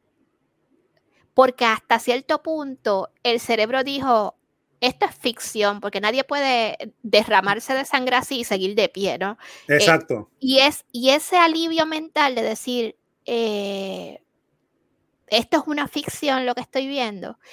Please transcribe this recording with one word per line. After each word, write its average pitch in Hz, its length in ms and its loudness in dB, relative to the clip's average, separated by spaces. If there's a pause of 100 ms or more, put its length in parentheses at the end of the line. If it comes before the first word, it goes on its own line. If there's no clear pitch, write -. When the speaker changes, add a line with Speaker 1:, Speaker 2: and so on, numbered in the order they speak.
(1300)
Speaker 1:
Porque 254 320 4
hasta 220 340 2
cierto 269 440 -2
punto 269 680 -4 (120)
el 240 160 0
cerebro 233 440 0
dijo, 262 520 0 (460)
"Esto 262 240 0
es - 100 -4
ficción, 208 680 -2
porque 196 200 -6
nadie 240 220 0
puede 269 540 -2 (240)
derramarse 208 720 2
de 262 120 -2
sangre 254 300 0
así 254 260 -2
y - 20 -4
seguir 196 320 -2
de 208 140 2
pie", 196 280 -4
¿no? 196 200 -6 (300)
Eh, 143 80 4
Speaker 2:
Exacto. 160 540 4 (100)
Speaker 1:
y 262 200 2
es, 285 320 2
y 247 180 0
ese 302 280 2
alivio 330 480 2
mental 311 500 -2
de 226 80 -2
decir, 226 520 -4 (300)
eh, 202 920 -6 (1080)
"Esto 233 300 2
es 285 100 -2
una 294 200 -4
ficción 269 580 -4
lo 247 80 0
que 254 80 -8
estoy 262 260 -6
viendo", 226 520 -6 (140)